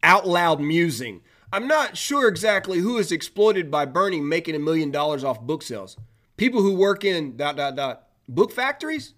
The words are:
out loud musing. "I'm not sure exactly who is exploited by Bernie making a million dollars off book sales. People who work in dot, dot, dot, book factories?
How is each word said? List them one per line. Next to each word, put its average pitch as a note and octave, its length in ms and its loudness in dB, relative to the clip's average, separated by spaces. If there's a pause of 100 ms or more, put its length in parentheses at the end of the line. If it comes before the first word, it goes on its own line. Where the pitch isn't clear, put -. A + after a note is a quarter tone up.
out F#3+ 240 6
loud F3 320 2
musing. C#3+ 640 -2 (320)
"I'm G#3+ 120 -4
not D4 300 0
sure C#4 320 0
exactly F#3+ 520 0
who A#3 180 0
is F3 160 -2
exploited F#3+ 580 0
by D3 140 0
Bernie F3 340 0
making D#3+ 340 -2
a D3+ 60 -2
million D#3 320 0
dollars D3 320 -2
off B2+ 160 -2
book - 220 -6
sales. G2+ 340 -12 (400)
People B3 260 2
who G3 140 4
work G3 300 2
in D#3 320 -2
dot, C#3+ 180 -2
dot, C#3 220 -2
dot, C3+ 260 -6 (240)
book F#3 240 2
factories? C#4+ 680 -6